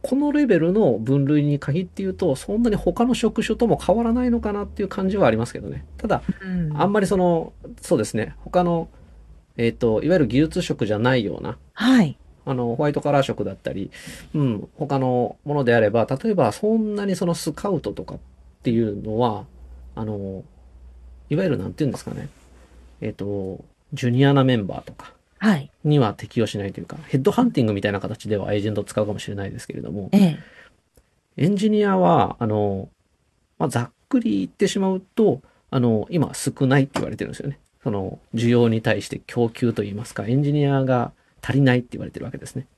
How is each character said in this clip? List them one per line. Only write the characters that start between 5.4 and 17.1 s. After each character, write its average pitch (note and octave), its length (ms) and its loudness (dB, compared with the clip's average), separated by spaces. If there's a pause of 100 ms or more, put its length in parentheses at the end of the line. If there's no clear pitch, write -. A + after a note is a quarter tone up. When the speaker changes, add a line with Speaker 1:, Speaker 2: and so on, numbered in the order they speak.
Speaker 1:
す - 60 -14
け - 80 -8
ど F#2 100 -10
ね。 B2 160 -12 (100)
た A3+ 120 -6
だ、 E3+ 140 0 (200)
Speaker 2:
う F#3+ 40 -14
ん。 F3 300 -4
Speaker 1:
あ D3+ 80 2
ん G3 80 2
ま G#3+ 80 4
り F#3+ 60 2
そ G3+ 100 2
の、 F3 360 2 (280)
そ - 140 0
う C3+ 40 2
で G#2+ 60 0
す - 100 -8
ね、 A2 260 -4
他 F3+ 240 0
の、 E3+ 240 0 (680)
え A#2 120 2
っ A2+ 40 0
と、 A2 300 0
い D3 60 0
わ F3+ 60 4
ゆ D3 60 4
る B2 60 4
技 A#2 120 0
術 D#3+ 240 0
職 - 220 -4
じ G#2 80 -2
ゃ G#2 60 0
な B2+ 180 4
い A#2+ 80 0
よ F2 140 -6
う - 40 -10
な、 - 140 -8 (160)
Speaker 2:
は A#3+ 300 4
い。 C#3 160 0 (260)
Speaker 1:
あ C#3 80 -4
の、 A#2+ 240 -2
ホ D3 60 -2
ワ D3 80 4
イ - 20 -4
ト D3 80 -2
カ C#3+ 120 0
ラ C#3 80 6
ー - 20 2
職 - 220 -2
だ F#2+ 80 -6
っ - 40 -12
た - 160 -8
り、 F#2+ 180 -6 (440)
う D3+ 80 0
ん、 A2+ 340 -2
他 C#3 220 -2
の B2 460 0
も D3 100 -4
の C#3+ 100 0
で A#2 100 4
あ A#2+ 60 6
れ G#2+ 80 4
ば、 A2+ 180 2 (160)
例 A3+ 80 0
え G3+ 40 0
ば B2 180 4
そ - 220 -4
ん G#3+ 220 0
な G3+ 100 -2
に F#3 100 0